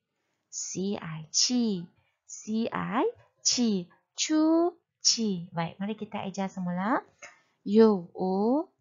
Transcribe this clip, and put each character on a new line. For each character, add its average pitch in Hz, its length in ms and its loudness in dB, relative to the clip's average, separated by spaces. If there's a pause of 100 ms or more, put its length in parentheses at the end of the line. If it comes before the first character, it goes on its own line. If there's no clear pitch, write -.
(500)
？C - 460 -6
I， 160 360 -10
去 220 540 0 (420)
，C 220 400 -4
I， 180 360 -2 (400)
去， 208 460 2 (260)
出 320 640 2 (240)
去。 190 520 0
Baik, 165 240 -6
mari 208 200 -4
kita 208 320 -10
eja 190 180 -4
semula. 190 560 -2 (600)
U 208 500 6
U 208 560 0 (120)